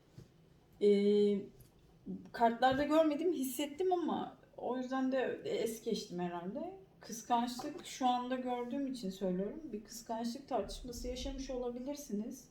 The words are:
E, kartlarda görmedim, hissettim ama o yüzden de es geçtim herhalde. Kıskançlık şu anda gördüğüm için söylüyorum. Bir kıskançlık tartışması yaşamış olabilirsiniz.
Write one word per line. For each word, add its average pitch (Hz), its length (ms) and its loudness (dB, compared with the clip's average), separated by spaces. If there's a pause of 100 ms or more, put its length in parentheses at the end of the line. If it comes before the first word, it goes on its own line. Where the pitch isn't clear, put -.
(840)
E, 208 60 8 (1400)
kartlarda 247 520 4
görmedim, 311 480 4
hissettim 285 600 0
ama 311 440 0 (200)
o 254 220 -2
yüzden 262 340 0
de 254 320 0
es 226 380 -2
geçtim 190 360 -2
herhalde. 180 560 -4 (320)
Kıskançlık 247 800 -2
şu - 220 0
anda 247 280 0
gördüğüm 254 500 -2
için 226 240 -4
söylüyorum. 185 500 -2 (120)
Bir 214 120 -8
kıskançlık 233 640 -8
tartışması 240 600 -4
yaşamış 269 420 -6
olabilirsiniz. 247 1000 -6